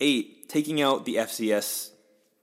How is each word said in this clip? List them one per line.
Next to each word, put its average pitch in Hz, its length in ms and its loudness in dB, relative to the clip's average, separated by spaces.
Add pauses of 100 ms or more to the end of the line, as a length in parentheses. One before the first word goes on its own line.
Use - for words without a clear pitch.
eight, 135 460 0
taking 151 320 0
out 139 240 2
the 117 120 -2
F 110 140 -2
C 110 200 -2
S, - 400 -2 (520)